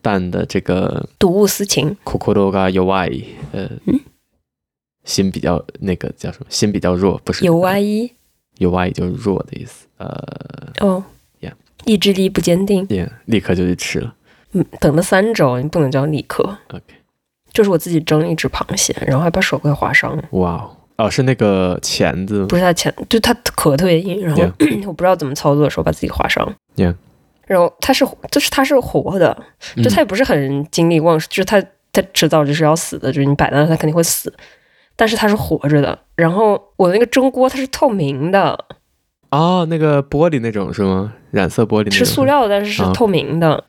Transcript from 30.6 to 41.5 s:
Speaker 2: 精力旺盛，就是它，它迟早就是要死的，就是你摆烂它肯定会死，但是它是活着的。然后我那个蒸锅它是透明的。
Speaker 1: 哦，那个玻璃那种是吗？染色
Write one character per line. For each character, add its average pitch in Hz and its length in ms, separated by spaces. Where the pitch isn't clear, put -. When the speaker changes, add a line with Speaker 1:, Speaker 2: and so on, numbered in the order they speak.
Speaker 2:
精 170 220
力 160 80
旺 160 200
盛， - 100
就 - 80
是 190 80
它， 202 140
它 190 120
迟 160 160
早 151 160
就 143 80
是 160 100
要 151 120
死 160 240
的， 131 120
就 143 80
是 139 60
你 143 80
摆 147 160
烂 143 180
它 165 80
肯 156 120
定 156 80
会 170 80
死， - 280
但 220 140
是 226 60
它 214 120
是 208 80
活 160 220
着 147 140
的。 - 160
然 170 160
后 208 300
我 180 160
那 208 80
个 240 80
蒸 262 240
锅 254 180
它 262 80
是 269 100
透 277 220
明 147 400
的。 185 360
Speaker 1:
哦， 170 380
那 165 80
个 147 260
玻 151 260
璃 143 100
那 113 120
种 101 200
是 104 120
吗？ 98 300
染 95 180
色 120 140